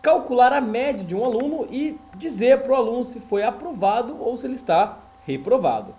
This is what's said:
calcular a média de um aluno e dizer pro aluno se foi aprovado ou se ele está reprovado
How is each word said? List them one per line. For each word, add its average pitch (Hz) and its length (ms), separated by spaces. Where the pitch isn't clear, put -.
calcular 254 520
a 285 80
média 233 440
de 170 120
um 220 80
aluno 262 440
e 311 300
dizer 254 480
pro 262 120
aluno 240 300
se - 160
foi 202 220
aprovado 226 760
ou 247 160
se 247 100
ele 254 80
está 202 440
reprovado 135 720